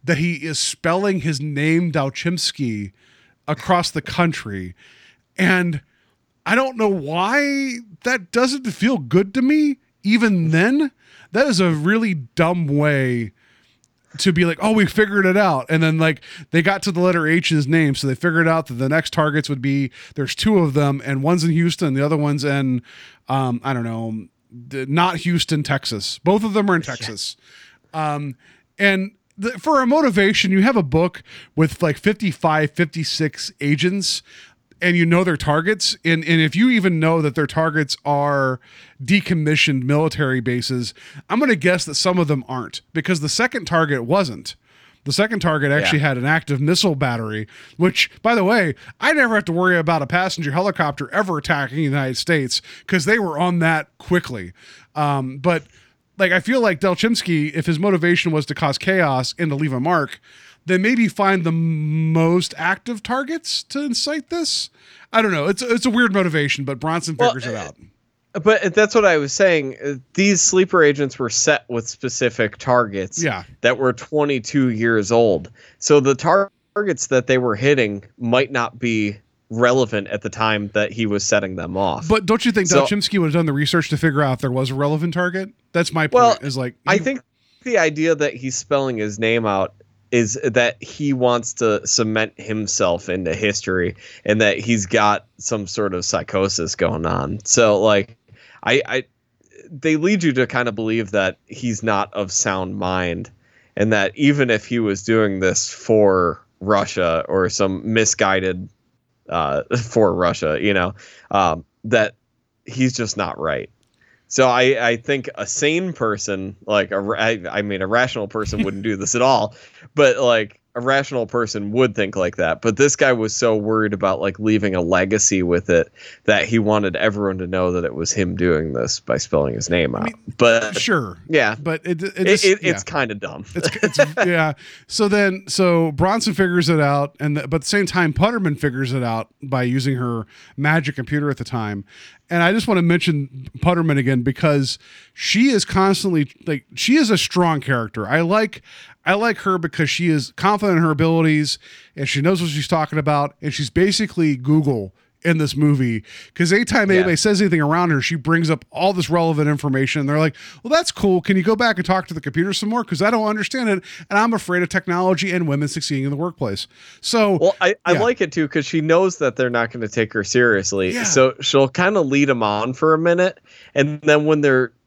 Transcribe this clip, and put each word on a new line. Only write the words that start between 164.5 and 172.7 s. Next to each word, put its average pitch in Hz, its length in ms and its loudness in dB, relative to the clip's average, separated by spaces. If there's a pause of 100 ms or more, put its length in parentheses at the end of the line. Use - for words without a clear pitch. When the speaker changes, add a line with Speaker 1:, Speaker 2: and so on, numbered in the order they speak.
Speaker 1:
of 170 60 -4
technology 185 640 0
and 175 160 0
women 143 200 0
succeeding 139 380 -4
in 143 60 -2
the 143 40 -4
workplace." 139 520 -6 (340)
So, 208 400 2
Speaker 2:
Well, 185 200 4
I, 185 140 2 (100)
I 175 80 4
Speaker 1:
yeah. 175 80 2
Speaker 2:
like 233 200 0
it 165 100 -2
too, 156 160 -2
'cause 147 200 -2
she 165 140 0
knows 170 360 2
that 131 180 -2
they're 127 160 0
not 117 200 0
gonna 113 160 -6
take 110 260 -2
her 104 100 0
seriously. 98 680 2
Speaker 1:
Yeah. 240 120 -4
Speaker 2:
So 131 340 4
she'll 135 300 4
kinda 185 320 2
lead 139 280 2
'em 120 140 2
on 107 300 0